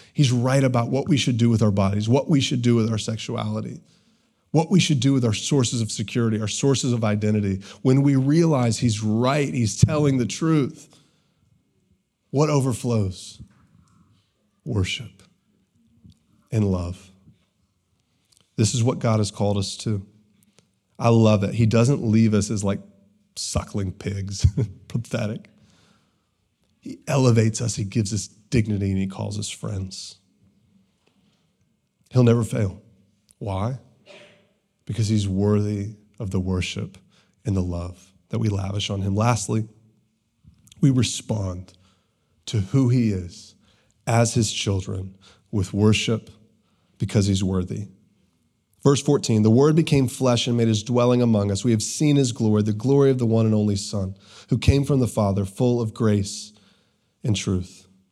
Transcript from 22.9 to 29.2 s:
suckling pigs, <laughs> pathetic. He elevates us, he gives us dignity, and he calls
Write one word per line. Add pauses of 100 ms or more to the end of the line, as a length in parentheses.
suckling
pigs, (200)
<laughs>
pathetic. (1300)
He
elevates
us,
he
gives
us
dignity,
and
he
calls